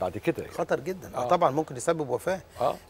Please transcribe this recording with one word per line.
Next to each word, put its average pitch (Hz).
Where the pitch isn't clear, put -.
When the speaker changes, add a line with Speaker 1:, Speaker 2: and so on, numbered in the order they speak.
Speaker 1:
بعد 92
كده. -
Speaker 2:
خطر 170
جدًا. 175
آه، -
Speaker 1:
آه. 123
Speaker 2:
طبعًا 170
ممكن 151
يسبب 156
وفاة. 165
Speaker 1:
آه. 123